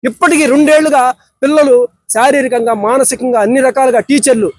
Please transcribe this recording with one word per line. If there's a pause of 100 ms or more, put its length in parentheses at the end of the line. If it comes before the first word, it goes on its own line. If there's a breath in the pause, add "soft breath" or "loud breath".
ఇప్పటికీ
రెండేళ్లుగా (280)
పిల్లలు (220)
శారీరకంగా,
మానసికంగా,
అన్ని
రకాలుగా
టీచర్లు